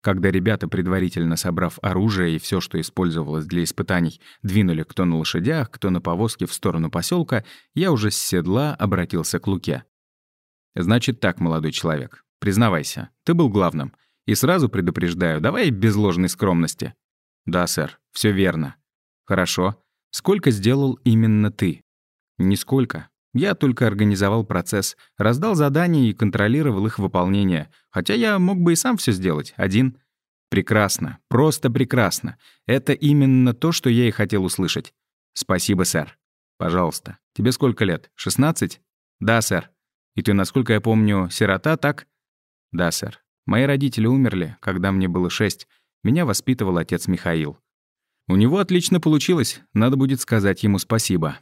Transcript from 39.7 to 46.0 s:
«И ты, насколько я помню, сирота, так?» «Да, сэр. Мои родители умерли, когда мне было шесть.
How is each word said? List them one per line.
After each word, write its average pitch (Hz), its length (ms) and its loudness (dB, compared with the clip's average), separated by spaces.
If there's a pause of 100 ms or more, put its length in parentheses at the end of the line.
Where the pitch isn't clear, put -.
«И 82 80 -4
ты, 104 100 2
насколько 107 400 0
я 104 80 2
помню, 104 480 2
сирота, 107 480 0
так?» - 300 -4 (640)
«Да, 85 180 0
сэр. - 320 -8 (240)
Мои 120 200 2
родители 139 420 0
умерли, 113 540 0
когда 95 300 -2
мне 95 160 2
было 90 220 0
шесть. - 380 -2 (380)